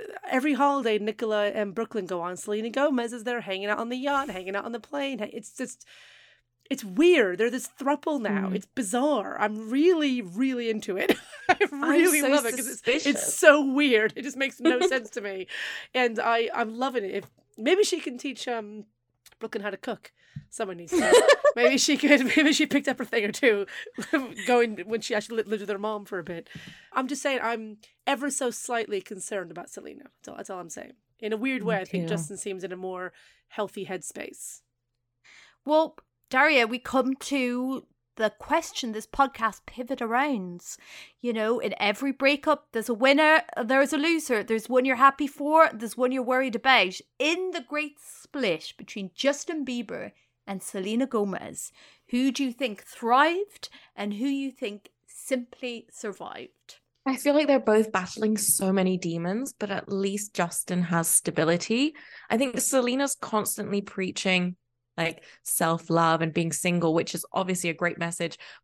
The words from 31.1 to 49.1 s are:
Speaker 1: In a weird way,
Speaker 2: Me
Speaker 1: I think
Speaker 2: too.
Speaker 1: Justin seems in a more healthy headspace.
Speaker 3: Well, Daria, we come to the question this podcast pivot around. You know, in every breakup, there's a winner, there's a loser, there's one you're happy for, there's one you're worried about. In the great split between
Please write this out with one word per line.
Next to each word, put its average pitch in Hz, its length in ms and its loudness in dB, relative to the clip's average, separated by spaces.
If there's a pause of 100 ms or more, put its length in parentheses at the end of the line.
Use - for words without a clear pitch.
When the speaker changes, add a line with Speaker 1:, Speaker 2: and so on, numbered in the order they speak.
Speaker 1:
In 214 140 -4
a 220 40 -2
weird 254 260 -2
way, 220 120 0
Speaker 2:
Me 190 60 -2
Speaker 1:
I 185 40 -8
think 180 200 -4
Speaker 2:
too. 165 40 -6
Speaker 1:
Justin 170 280 -4
seems 190 260 -8
in 180 80 -8
a 185 60 -10
more 185 340 -8 (380)
healthy 196 360 -6
headspace. - 760 -12 (1040)
Speaker 3:
Well, 311 320 2 (320)
Daria, 262 380 4
we 240 120 -6
come 262 360 0
to 254 720 -2 (320)
the 214 120 2 (100)
question 294 520 -4
this 214 160 -10
podcast 226 580 -2
pivot 254 360 -8
around. 226 640 -2 (560)
You 240 140 -2
know, 220 260 0
in 208 200 -4
every 208 320 0
breakup, 285 600 0
there's 226 180 -4
a 240 40 0
winner, 277 480 6 (220)
there's 269 300 4
a 311 40 0
loser, 294 460 0
there's 226 260 -2
one 254 160 4
you're 269 100 2
happy 277 320 4
for, 302 460 4
there's 220 240 -8
one 254 140 2
you're 262 120 -2
worried 254 320 0
about. 208 400 4 (240)
In 349 320 0
the 339 160 -6
great 294 320 -8
split - 760 -6
between - 380 -12